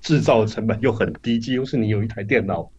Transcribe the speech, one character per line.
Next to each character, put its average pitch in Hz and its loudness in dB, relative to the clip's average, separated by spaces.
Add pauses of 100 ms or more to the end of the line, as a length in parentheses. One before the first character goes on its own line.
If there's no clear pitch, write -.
制 147 2
造 113 4
的 107 2
成 107 -4
本 107 0
又 131 2
很 101 0 (120)
低， 117 0
几 123 -2
乎 127 -2
是 131 -4
你 110 0
有 104 0
一 - -4
台 107 -8
电 107 2
脑 85 -4 (100)